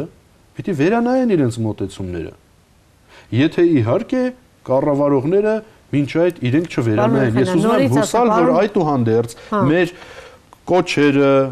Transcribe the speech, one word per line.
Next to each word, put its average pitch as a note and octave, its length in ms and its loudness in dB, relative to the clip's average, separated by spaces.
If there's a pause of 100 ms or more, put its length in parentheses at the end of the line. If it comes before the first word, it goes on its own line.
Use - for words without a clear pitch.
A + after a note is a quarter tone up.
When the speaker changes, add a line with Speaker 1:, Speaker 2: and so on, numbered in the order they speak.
(560)
Speaker 1:
պիտի F#3+ 220 -6
վերանայեն A#3 580 0
իրենց B2 240 0
մոտեցումները։ F#2+ 720 -8 (920)
Եթե D3+ 420 0
իհարկե E3 540 0 (400)
կառավարողները C#3+ 920 0 (320)
մինչ C#3 280 -2
այդ E3+ 340 0
իրենք D#3 200 0
չվերանային։ B2 640 0
Speaker 2:
Պարոն B2+ 80 2
Speaker 1:
Ես F#3 100 0
ուզում F3 60 0
եմ A3 100 2
Speaker 2:
Օխանյան, A#3+ 140 2
նորից A#2+ 160 0
Speaker 1:
հուսալ, G#3 80 0
Speaker 2:
ասա, A3+ 320 0
Speaker 1:
որ - 100 2
Speaker 2:
պարոն F#3 140 2
Speaker 1:
այդուհանդերձ B2+ 760 0 (120)
Speaker 2:
Հա։ G#3+ 200 -2
Speaker 1:
մեր E3+ 240 0 (720)
կոչերը, D3 640 2 (240)